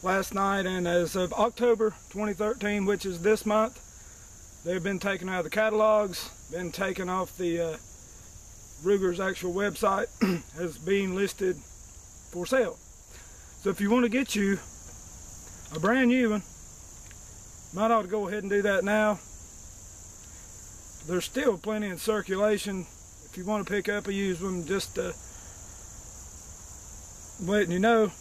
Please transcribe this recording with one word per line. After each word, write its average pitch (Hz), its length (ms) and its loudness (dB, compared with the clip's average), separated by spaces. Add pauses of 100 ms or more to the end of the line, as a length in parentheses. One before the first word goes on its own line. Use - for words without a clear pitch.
last 190 300 2
night, 196 320 2
and 185 200 0
as 175 300 4
of 180 160 0
October 220 600 4 (160)
twenty 208 240 -2
thirteen, 208 520 0
which 196 200 2
is 175 160 -4
this 214 240 4
month, 214 340 2 (880)
they've 175 180 0
been 190 160 0
taken 190 300 -2
out 185 80 0
of 180 80 0
the 156 40 -6
catalogs, 214 800 4 (220)
been 170 220 -4
taken 185 340 -2
off 185 300 -2
the, 170 240 0
uh, 160 160 -2 (1040)
Ruger's 190 380 2
actual 185 320 -2
website 196 540 2 (140)
<clears throat> 170 380 0
as 165 180 -4
being 190 380 2
listed 190 400 0
for - 920 -12
sale. 254 300 2 (880)
So 196 80 2
if 180 100 -2
you 202 100 2
want 247 140 8
to 240 60 4
get 254 260 0
you 196 240 4 (1120)
a 160 60 -4
brand 233 300 6
new 247 220 6
one, 208 120 0 (1300)
might 214 180 2
ought 220 100 6
to 185 80 -6
go 202 180 0
ahead 202 160 -4
and 196 60 -4
do 202 140 4
that 196 200 4
now. 214 360 4 (1900)
There's 175 160 0
still 262 340 0
plenty 214 300 -2
in 180 100 -6
circulation. 202 880 0 (400)
If - 120 -12
you 180 100 -8
want 208 180 0
to 185 60 -2
pick 202 160 0
up 208 180 -2
a 202 60 -2
used 190 280 0
one, 180 240 -2
just, 185 320 -2
uh, 185 140 -2 (2250)
letting 185 300 4
you 180 60 2
know. 220 280 6 (140)